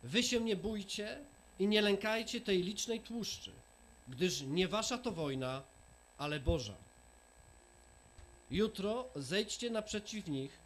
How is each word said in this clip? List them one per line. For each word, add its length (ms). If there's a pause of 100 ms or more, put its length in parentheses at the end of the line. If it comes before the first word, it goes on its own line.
Wy 200
się 180
nie 140
bójcie 640 (400)
i 80
nie 140
lękajcie 600
tej 220
licznej 360
tłuszczy, 520 (560)
gdyż 340
nie 260
wasza 300
to 140
wojna, 500 (560)
ale 220
Boża. 360 (1800)
Jutro 540 (100)
zejdźcie 540
naprzeciw 580
nich 380